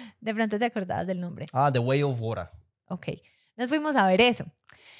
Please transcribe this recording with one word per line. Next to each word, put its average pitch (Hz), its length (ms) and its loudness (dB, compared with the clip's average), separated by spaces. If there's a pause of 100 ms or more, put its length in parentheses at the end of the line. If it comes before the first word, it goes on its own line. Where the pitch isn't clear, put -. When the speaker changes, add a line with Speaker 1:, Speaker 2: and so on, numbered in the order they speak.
(200)
Speaker 1:
De 220 140 -4
pronto 214 240 0
te 240 80 0
acordabas 180 400 -4
del 180 140 -4
nombre. 175 320 -10
Speaker 2:
Ah, 143 200 4
The 127 80 2
Way 131 240 2
of 131 160 0
Water. 110 300 -6 (360)
Speaker 1:
Ok. - 220 -10 (480)
Nos 240 120 -4
fuimos 302 280 0
a 202 100 4
ver 185 140 6
eso. 240 240 4 (560)